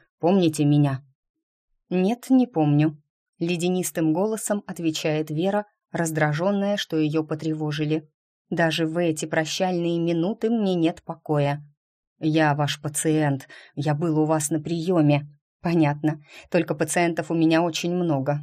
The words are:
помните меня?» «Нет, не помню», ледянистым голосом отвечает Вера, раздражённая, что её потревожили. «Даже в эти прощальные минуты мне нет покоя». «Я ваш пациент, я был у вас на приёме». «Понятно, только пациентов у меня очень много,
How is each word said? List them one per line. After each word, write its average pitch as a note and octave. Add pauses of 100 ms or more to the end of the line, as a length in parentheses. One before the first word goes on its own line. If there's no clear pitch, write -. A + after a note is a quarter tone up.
(180)
помните E3
меня?» C#3+ (920)
«Нет, G3
не B3+
помню», D3+ (400)
ледянистым F3
голосом G#3
отвечает D#3
Вера, G3 (240)
раздражённая, E3+
что -
её D#3
потревожили. D#3 (400)
«Даже E3
в D#3+
эти E3
прощальные E3+
минуты E3+
мне G#3+
нет E3+
покоя». D3 (560)
«Я D#3
ваш D3
пациент, D3+ (260)
я D3
был D#3
у D#3
вас D#3
на E3
приёме». D#3+ (320)
«Понятно, D3+ (260)
только E3
пациентов E3
у E3+
меня E3
очень F3
много, D3